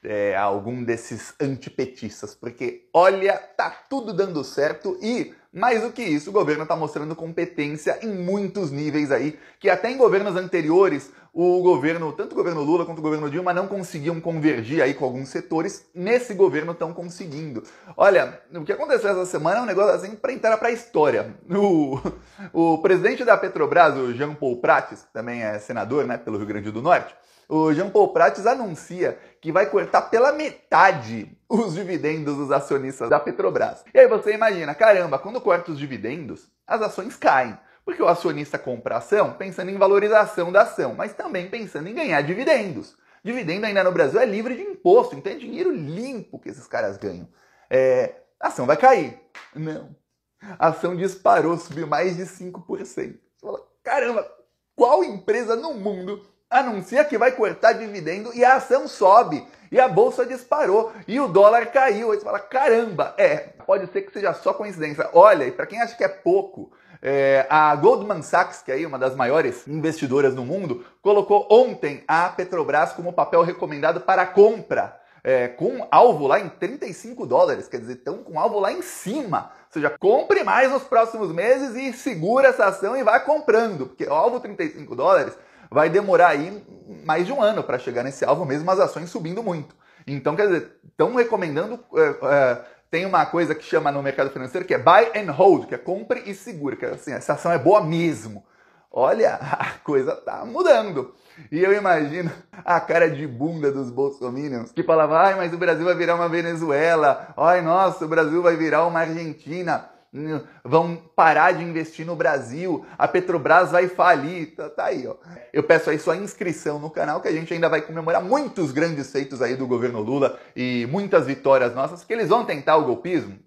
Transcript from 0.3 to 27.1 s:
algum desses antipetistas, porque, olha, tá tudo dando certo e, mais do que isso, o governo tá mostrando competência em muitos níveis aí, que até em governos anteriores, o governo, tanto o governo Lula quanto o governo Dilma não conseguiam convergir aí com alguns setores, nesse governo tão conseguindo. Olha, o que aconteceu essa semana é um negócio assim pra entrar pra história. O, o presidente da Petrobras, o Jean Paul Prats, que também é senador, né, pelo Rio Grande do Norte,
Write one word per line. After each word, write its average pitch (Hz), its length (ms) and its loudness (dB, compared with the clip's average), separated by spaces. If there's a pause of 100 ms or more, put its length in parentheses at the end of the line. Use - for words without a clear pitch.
algum 104 480 -2
desses 117 560 -6
antipetistas, 127 920 -8
porque, 120 580 -12
olha, 190 460 4
tá - 320 -6 (200)
tudo 233 240 -6
dando 175 300 -4
certo - 580 -4
e, 214 320 -6 (200)
mais 220 280 0
do 233 100 -6
que 240 120 -10
isso, 151 260 -4
o 196 40 -12
governo 156 320 0
tá 165 100 -2
mostrando 156 400 -8
competência 165 880 -6
em 226 80 -8
muitos 190 600 -6
níveis 147 400 -4
aí, 139 260 -2 (220)
que 196 100 0
até 190 220 0
em 269 60 -8
governos 202 380 4
anteriores, 170 760 2 (220)
o 180 280 2
governo, 165 520 0
tanto 214 180 -8
o - 40 -10
governo 165 280 -2
Lula 170 220 0
quanto 160 140 -12
o - 20 -10
governo 151 280 -4
Dilma 180 240 -4
não 185 140 -2
conseguiam 170 540 -8
convergir 151 600 -2
aí 139 120 2
com 143 120 -6
alguns 131 240 -6
setores, 165 640 -6
nesse 220 400 -2
governo 170 400 2
tão 170 200 -8
conseguindo. 160 680 -12 (320)
Olha, 170 460 4 (120)
o 165 100 -10
que 147 80 -6
aconteceu 226 400 0
essa 185 140 -2
semana 175 340 -2
é - 20 -4
um 254 40 -6
negócio 196 260 2
assim 180 240 -2
pra 226 160 -6
entrar 226 260 0
pra 233 140 -2
história. 131 640 0 (120)
O, 170 520 0 (540)
o 165 280 2
presidente 185 420 2
da 220 140 6
Petrobras, 165 580 2
o 127 180 -4
Jean 143 200 -6
Paul 127 280 -6
Prats, 139 420 0
que - 100 -20
também 120 300 -10
é 107 160 -6
senador, 117 460 -4
né, 120 120 -6
pelo 107 200 -8
Rio 104 100 -8
Grande 104 240 -8
do 107 100 -10
Norte, 156 340 0 (320)